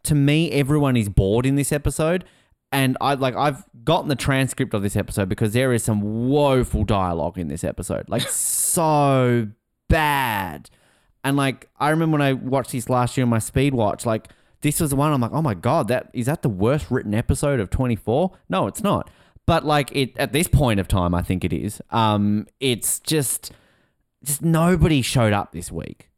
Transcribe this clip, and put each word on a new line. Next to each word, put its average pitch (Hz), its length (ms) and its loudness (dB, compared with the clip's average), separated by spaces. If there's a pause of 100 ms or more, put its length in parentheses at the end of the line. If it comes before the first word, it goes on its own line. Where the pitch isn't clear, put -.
to 160 140 0
me, 147 340 2
everyone 139 460 2
is 107 120 0
bored 104 380 2
in 139 80 2
this 139 160 0
episode. 156 540 -2 (480)
And 131 280 2
I, 139 140 0
like, 127 220 -2
I've 135 280 -2 (200)
gotten 160 240 0
the 139 80 -2
transcript 135 580 -2
of 101 80 -2
this 101 140 -4
episode 98 320 -2
because 101 240 -2
there 127 200 2
is 113 120 0
some 110 440 -2
woeful 135 540 2
dialogue 90 560 -2
in 87 80 -6
this 73 160 -6
episode. - 460 -6
Like, - 140 -2
<laughs> - 60 -6
so 135 1160 2 (420)
bad. 123 800 0 (520)
And, 139 140 0
like, 139 320 -2 (100)
I 147 120 0
remember 160 280 2
when 143 80 2
I 135 60 2
watched 127 400 -2
this 123 160 -6
last 123 280 0
year 131 80 2
on 120 60 2
my 113 80 2
speed 135 360 0
watch, 110 300 0
like, 110 240 -2 (340)
this 147 180 0
was 156 100 0
the 139 60 -2
one 147 160 2
I'm 139 80 2
like, 117 120 0
"Oh 147 100 0
my 135 120 0
God, 120 340 0
that, 123 240 -2
is 117 140 -4
that 147 160 -2
the 151 60 0
worst 113 420 0
written 104 240 -2
episode 139 460 0
of 92 80 -4
twenty-four?" 127 640 0 (160)
No, 180 200 0
it's - 140 -8
not. 185 280 0 (340)
But, 165 200 2
like, 147 300 0
it, 135 240 -2
at 131 140 -2
this 160 140 0
point 117 320 4
of 92 80 0
time, 87 300 0
I 87 60 0
think 92 220 -2
it 85 80 -2
is. 82 380 -6
Um, 104 560 0 (140)
it's 123 400 -2
just, - 500 -4 (720)
just 143 180 -6
nobody 165 600 4
showed 113 300 2
up 101 180 0
this 87 220 -12
week. - 460 -12